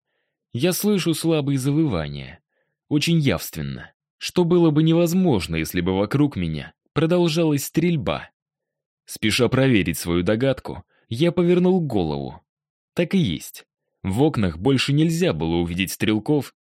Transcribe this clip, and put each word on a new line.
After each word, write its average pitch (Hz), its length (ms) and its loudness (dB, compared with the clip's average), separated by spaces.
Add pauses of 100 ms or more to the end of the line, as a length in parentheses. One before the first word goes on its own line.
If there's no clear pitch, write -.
(520)
Я 160 220 -2
слышу 180 400 0
слабые 147 440 0
завывания. 90 800 -2 (500)
Очень 160 300 2
явственно. 76 760 -4 (240)
Что - 260 -2
было 170 280 4
бы 151 120 2
невозможно, 160 720 2
если 80 260 -2
бы 92 160 0
вокруг 135 380 0
меня 80 380 -6 (200)
продолжалась 160 720 2
стрельба. 147 640 -2 (760)
Спеша 110 420 0
проверить 104 520 2
свою 87 240 0
догадку, 113 600 -2 (240)
я 151 240 0
повернул 180 500 2
голову. 78 600 -4 (520)
Так 170 200 -2
и 196 60 2
есть. 92 460 -4 (360)
В 95 220 -2
окнах 101 340 0
больше 131 360 0
нельзя 160 400 0
было 82 240 0
увидеть 87 340 -2
стрелков 107 640 -2 (100)